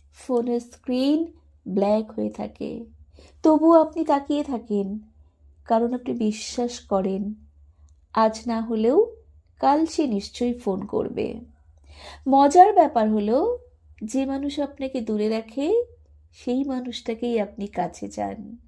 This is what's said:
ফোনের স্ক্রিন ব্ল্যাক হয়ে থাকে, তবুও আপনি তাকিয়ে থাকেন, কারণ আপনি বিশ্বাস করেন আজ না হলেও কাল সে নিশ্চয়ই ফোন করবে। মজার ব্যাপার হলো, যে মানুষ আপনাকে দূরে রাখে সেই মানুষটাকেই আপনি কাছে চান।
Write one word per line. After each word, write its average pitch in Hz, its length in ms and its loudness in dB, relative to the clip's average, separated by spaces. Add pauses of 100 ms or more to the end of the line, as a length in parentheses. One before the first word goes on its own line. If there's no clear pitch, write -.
(140)
ফোনের 240 460 -2
স্ক্রিন 277 760 -2 (340)
ব্ল্যাক 208 440 0
হয়ে 214 180 -6
থাকে, 220 560 -10 (580)
তবুও 320 380 6
আপনি 311 240 -2
তাকিয়ে 294 380 0
থাকেন, 214 560 -6 (680)
কারণ 233 280 0
আপনি 247 200 -6
বিশ্বাস 240 680 -4
করেন 196 540 -2 (800)
আজ 220 340 2
না 226 140 -4
হলেও 233 540 0 (440)
কাল 294 260 2
সে 311 220 0
নিশ্চয়ই 240 460 -4
ফোন 208 320 -4
করবে। - 560 -6 (880)
মজার 285 440 8
ব্যাপার 240 360 4
হলো, 254 500 0 (440)
যে 262 220 -4
মানুষ 277 340 -6
আপনাকে 269 420 -6
দূরে 214 280 -2
রাখে 277 540 -2 (480)
সেই 254 320 -4
মানুষটাকেই 240 760 -4
আপনি 202 280 -6
কাছে 180 420 -8
চান। 208 480 -10 (100)